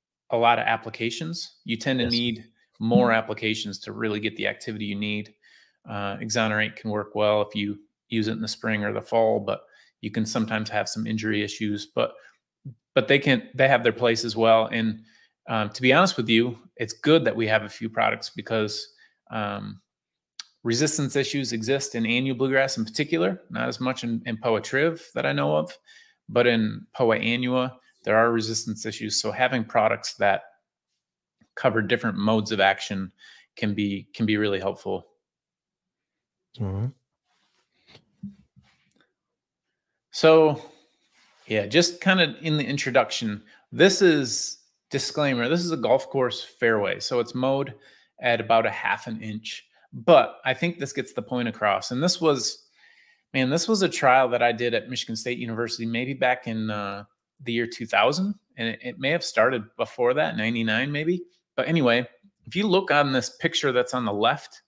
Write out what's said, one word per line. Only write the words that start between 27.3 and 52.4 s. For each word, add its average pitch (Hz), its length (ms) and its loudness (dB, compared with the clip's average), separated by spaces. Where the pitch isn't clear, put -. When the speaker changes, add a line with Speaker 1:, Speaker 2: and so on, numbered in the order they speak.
Speaker 1:
there 107 140 2
are 117 160 6
resistance 110 520 -2
issues. 107 360 -4
So 110 100 -4
having 127 340 0
products 107 500 0
that 98 280 2
cover 113 280 2
different 107 360 -2
modes 107 320 0
of 107 100 -2
action 95 520 0
can 107 180 -2
be, 101 400 -4
can 113 120 -2
be 107 100 2
really 104 220 0
helpful. 95 480 -6
Speaker 2:
All 107 60 -4
right. 101 240 -4
Speaker 1:
So, 160 520 6
yeah, 104 200 0
just 165 340 2
kind 190 200 4
of 156 200 2
in 156 160 -2
the 147 80 -2
introduction, 120 800 -2
this 185 300 6
is, 147 560 2
disclaimer, 135 580 -2
this 175 160 0
is 170 80 -2
a 160 40 -2
golf 123 320 2
course 127 340 -2
fairway. 104 580 0
So - 200 -2
it's 117 140 -4
mowed 135 400 -2
at 120 200 0
about 113 260 4
a 107 40 0
half 101 360 -4
an 110 140 -10
inch, 107 440 -12
but 127 520 4
I 131 100 0
think 170 240 -4
this 139 140 -6
gets 127 200 -6
the 120 100 -6
point 120 260 -4
across. 101 420 0
And 127 120 -2
this - 180 2
was, 143 460 0